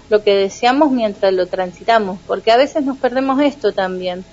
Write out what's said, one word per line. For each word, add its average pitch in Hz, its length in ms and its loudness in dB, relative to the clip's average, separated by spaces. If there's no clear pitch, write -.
lo 214 140 2
que 202 120 4
deseamos 247 560 2
mientras 202 420 0
lo 180 140 0
transitamos, 185 760 -2
porque 196 260 -2
a 233 60 6
veces 285 280 0
nos 262 120 -4
perdemos 262 440 -2
esto 269 320 0
también. 185 600 -6